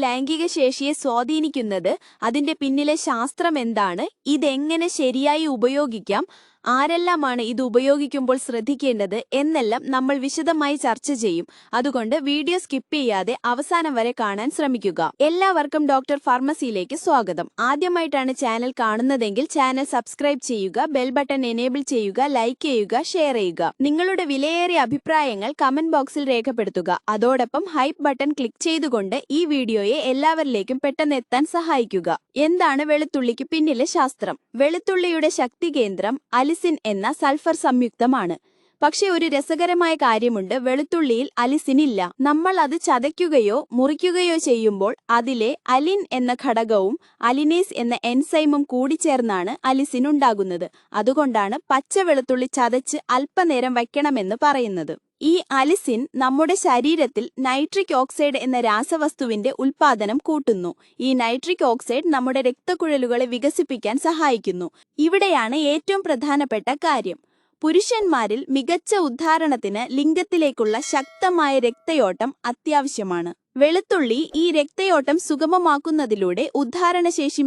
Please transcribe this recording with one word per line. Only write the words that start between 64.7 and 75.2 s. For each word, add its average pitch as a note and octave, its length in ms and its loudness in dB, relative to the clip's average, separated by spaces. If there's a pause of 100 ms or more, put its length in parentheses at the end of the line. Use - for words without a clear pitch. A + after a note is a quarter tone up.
ഇവിടെയാണ് E4 520 2 (140)
ഏറ്റവും F#4+ 360 -2
പ്രധാനപ്പെട്ട C#4 600 0 (160)
കാര്യം. A#3 360 -2 (420)
പുരുഷന്മാരിൽ D#4 800 2 (140)
മികച്ച D#4+ 400 0 (120)
ഉദ്ധാരണത്തിന് C4+ 760 0 (140)
ലിംഗത്തിലേക്കുള്ള D4+ 800 2 (160)
ശക്തമായ D4+ 600 0 (140)
രക്തയോട്ടം A#3 640 0 (200)
അത്യാവശ്യമാണ്. A3 800 -2 (300)
വെളുത്തുള്ളി D4+ 580 2 (220)
ഈ - 20 4 (140)
രക്തയോട്ടം D4+ 600 2 (100)